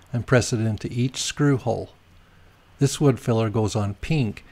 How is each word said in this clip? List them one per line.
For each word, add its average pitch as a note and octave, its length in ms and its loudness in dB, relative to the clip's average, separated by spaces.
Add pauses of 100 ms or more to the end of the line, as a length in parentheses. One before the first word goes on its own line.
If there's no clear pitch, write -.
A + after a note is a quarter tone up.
(120)
and A#2 120 -4
press - 280 2
it A2+ 80 0
into A2 320 -2
each B2 280 -2
screw C#3+ 360 2
hole. G2+ 340 -4 (880)
This - 220 0
wood C3+ 180 4
filler A2+ 320 0
goes G#2+ 240 0
on G2+ 200 -2
pink - 580 -2